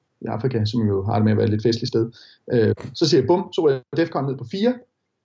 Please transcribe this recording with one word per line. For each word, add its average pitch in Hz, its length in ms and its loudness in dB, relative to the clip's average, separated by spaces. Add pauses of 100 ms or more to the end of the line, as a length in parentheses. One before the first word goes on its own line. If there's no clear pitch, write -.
(200)
i - 60 -10
Afrika, 113 380 -2
som 113 160 -2
jo 101 240 0
har 107 100 -2
det 107 100 2
med 107 80 4
at 104 60 2
være 107 60 2
et 104 60 2
lidt 107 120 -2
festligt 117 260 0
sted. 117 220 0 (420)
Øh, 107 220 4 (200)
så 160 140 0
siger 147 120 4
jeg, 127 60 0
bum, 185 260 0
så - 140 -4
rykker 135 140 2 (160)
DEFCON 160 300 -2
ned 135 120 -4
på 135 120 -14
fire, 220 240 0 (500)